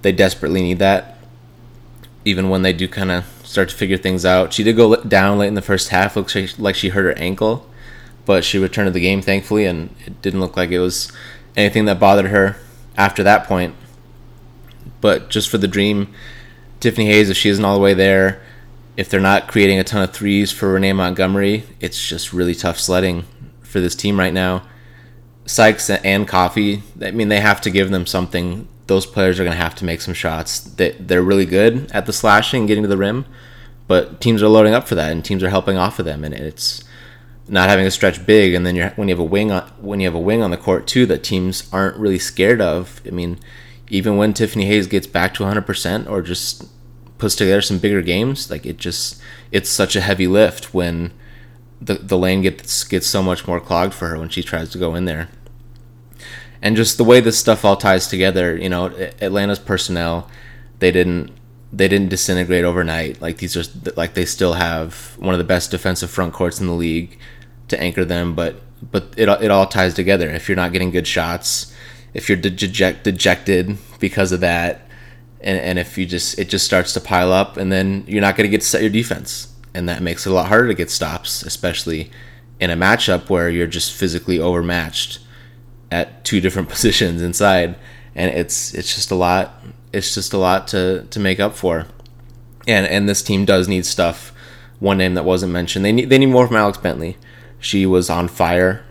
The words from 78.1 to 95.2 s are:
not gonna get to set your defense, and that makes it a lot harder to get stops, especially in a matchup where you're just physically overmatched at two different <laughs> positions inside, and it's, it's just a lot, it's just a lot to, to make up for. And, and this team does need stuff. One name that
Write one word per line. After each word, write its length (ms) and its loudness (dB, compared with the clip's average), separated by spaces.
not 140 0
gonna 120 2
get 140 0
to 40 -4
set 140 0
your 100 2
defense, 640 -4
and 140 -6
that 140 -6
makes 240 -6
it 40 -2
a 20 2
lot 160 2
harder 200 4
to 60 0
get 160 -4
stops, 540 -6
especially 680 -6
in 120 -2
a 60 -2
matchup 520 0
where 200 0
you're 200 -2
just 240 -6
physically 480 -2
overmatched 800 -2
at 340 -4
two 160 0
different 280 -2
<laughs> 20 -16
positions 500 0
inside, 560 0
and 200 -2
it's, 400 -4
it's 200 -6
just 160 -6
a 40 -2
lot, 480 0
it's 220 -4
just 180 -6
a 60 -2
lot 300 0
to, 420 -2
to 100 -8
make 180 0
up 160 -2
for. 320 -4
And, 200 2
and 200 0
this 160 -2
team 220 0
does 240 2
need 160 -2
stuff. 480 -4
One 160 2
name 180 2
that 100 -2